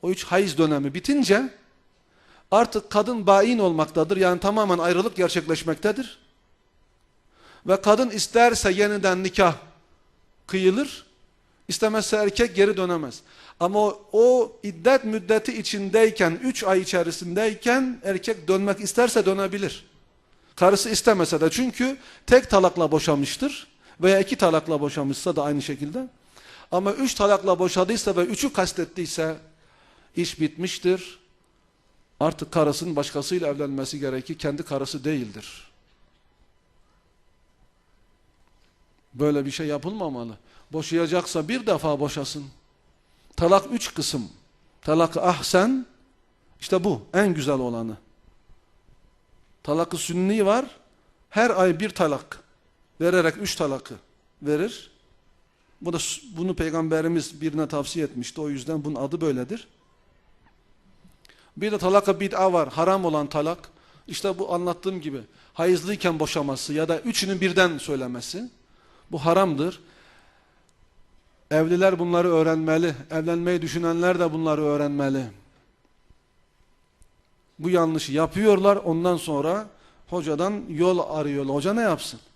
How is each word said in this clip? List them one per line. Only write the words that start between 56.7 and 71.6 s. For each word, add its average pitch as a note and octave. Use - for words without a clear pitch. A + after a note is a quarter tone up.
birine D3+
tavsiye D3+
etmişti, B2
o D3+
yüzden C#3+
bunun D3+
adı C#3
böyledir. D3
Bir G#3
de G#3
talak-ı G3
bid'a F#3+
var, D#3+
haram F#3
olan D3+
talak. D#3
İşte F#3
bu F3+
anlattığım F3
gibi C#3+
hayızlıyken F3
boşaması C#3+
ya D#3
da E3
üçünü G3
birden F3+
söylemesi, C3+
bu E3
haramdır. E3
Evliler F3